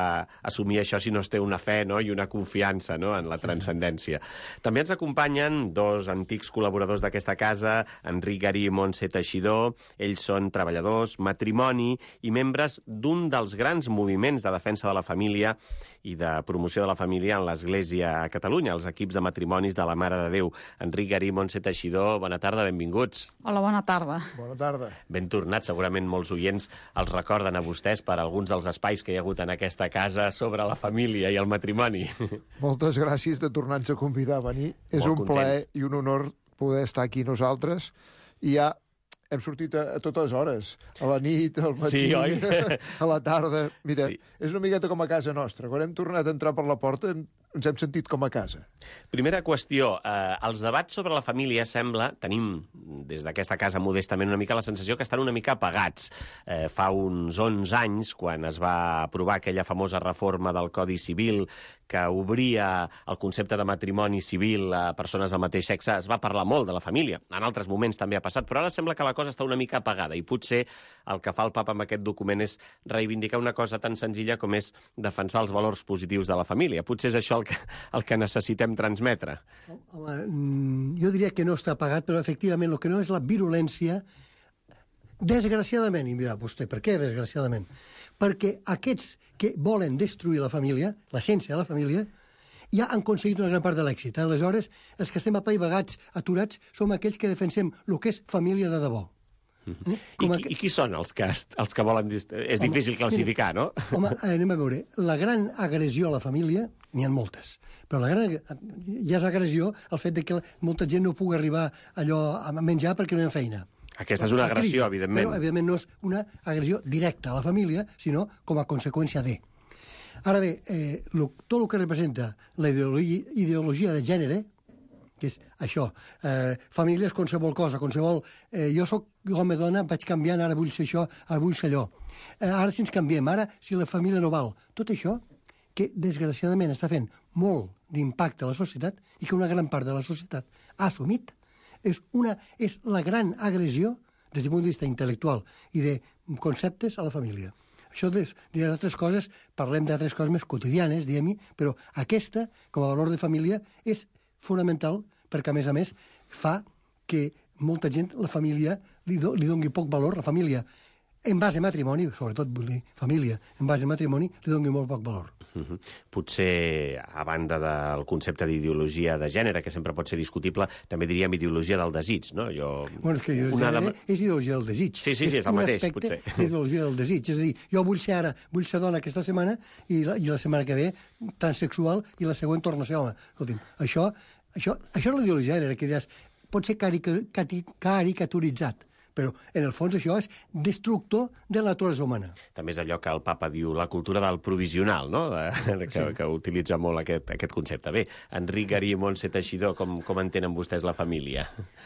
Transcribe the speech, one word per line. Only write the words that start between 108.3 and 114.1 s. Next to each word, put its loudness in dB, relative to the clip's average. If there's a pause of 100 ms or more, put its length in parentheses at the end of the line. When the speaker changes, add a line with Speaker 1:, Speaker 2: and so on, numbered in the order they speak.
Speaker 2:
ja 2
és 2
agressió 2 (180)
el -2
fet -2
de 0
que 0 (220)
molta 0
gent 2
no 2
pugui 0
arribar 2 (280)
allò 0
a -8 (100)
menjar 2
perquè 0
no 4
hi 4
ha -2
feina. -4 (340)
Speaker 1:
Aquesta 0